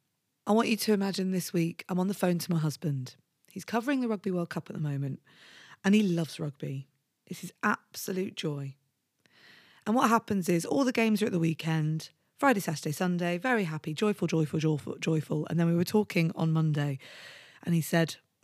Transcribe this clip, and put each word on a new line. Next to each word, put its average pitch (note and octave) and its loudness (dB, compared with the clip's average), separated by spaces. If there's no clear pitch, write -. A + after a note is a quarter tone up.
I G#3 4
want A3+ 4
you A3 2
to - 2
imagine G3 0
this F3+ -2
week, E3 0
I'm F3+ 0
on F#3 2
the G3+ -2
phone F3+ 2
to E3 -4
my E3 2
husband. C#3+ -2
He's - -12
covering B3+ -2
the A#3+ -2
Rugby G3+ -2
World F3 -2
Cup - -8
at - -10
the - -6
moment, C#3 -4
and G3 6
he G#3+ 6
loves E3+ 0
rugby. C#3 -8
It's - -14
his F3+ -12
absolute G3+ -4
joy. C#3+ -6
And G#3+ 4
what B3 6
happens G#3+ 2
is E3+ 4
all C#4 2
the B3 0
games A3 2
are - 4
at A#3 0
the F3+ 2
weekend, D#3+ 0
Friday, B3+ 4
Saturday, D#3+ -4
Sunday, F3 -2
very A#3 0
happy, D#3 -6
joyful, G#3 0
joyful, D#3+ 0
joyful, D3+ -2
joyful. D#3 -2
And E3 0
then E3+ 4
we E3+ 2
were E3+ 2
talking F3+ 2
on D#3+ 0
Monday, D3 0
and E3+ -2
he E3 2
said, E3 0